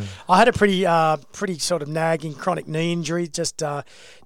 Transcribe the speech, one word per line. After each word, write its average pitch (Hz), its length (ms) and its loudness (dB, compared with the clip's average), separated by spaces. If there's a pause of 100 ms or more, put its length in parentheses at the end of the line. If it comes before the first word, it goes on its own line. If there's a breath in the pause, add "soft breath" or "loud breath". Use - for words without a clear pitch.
(300 loud breath)
I 180 80 8
had 233 100 8
a 233 60 6
pretty, 190 320 2
uh, 160 320 2 (140)
pretty 190 260 -6
sort 160 240 -2
of 143 60 -8
nagging 160 460 -2
chronic 165 320 -4
knee 160 260 -2
injury. 170 360 -4
Just, 160 340 -6
uh, 143 200 -4 (440 loud breath)